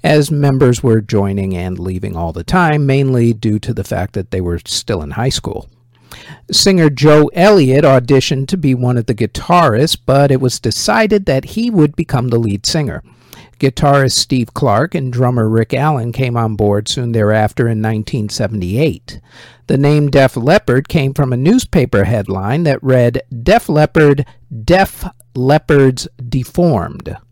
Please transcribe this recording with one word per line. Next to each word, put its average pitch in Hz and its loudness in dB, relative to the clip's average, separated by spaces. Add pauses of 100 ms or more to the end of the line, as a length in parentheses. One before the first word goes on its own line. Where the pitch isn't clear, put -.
as 151 2
members 139 2
were 113 2
joining 98 -2
and 90 -6
leaving 92 -8
all 85 -6
the 85 -10
time, 151 0
mainly 131 2
due 110 -2
to 113 -6
the - -6
fact 92 -6
that 98 -8
they 92 -4
were 87 -4
still - -6
in 73 -10
high 120 -4
school. - -8 (840)
Singer 180 2
Joe 151 4
Elliott 165 4
auditioned 135 2
to 190 -2
be 143 0
one 123 0
of 117 -2
the 117 -2
guitarists, 143 0
but 139 4
it 131 2
was 127 -2
decided 208 0
that 135 -2
he 233 -4
would 151 2
become 127 -2
the 117 0
lead 107 -2
singer. 117 -4 (560)
Guitarist 139 2
Steve - -2
Clark 131 0
and 131 -4
drummer 123 0
Rick 113 0
Allen 127 -2
came 123 -4
on 113 -2
board 104 0
soon 123 -6
thereafter 107 0
in 113 -2
nineteen 107 -4
seventy-eight. 110 -6 (460)
The - 0
name 143 2
Def 135 2
Leppard 135 0
came 135 -2
from 131 0
a 120 -2
newspaper 135 2
headline 104 -2
that 143 0
read, 127 2 (220)
"Def 202 2
Leppard, 151 4 (400)
Deaf 185 0 (300)
Leopards 135 2 (220)
Deformed." 120 -2 (160)